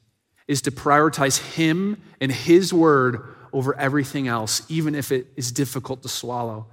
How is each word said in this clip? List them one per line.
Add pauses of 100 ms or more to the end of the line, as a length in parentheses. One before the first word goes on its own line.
(480)
is
to
prioritize
him (180)
and
his
word (300)
over
everything
else,
even
if
it
is
difficult
to
swallow.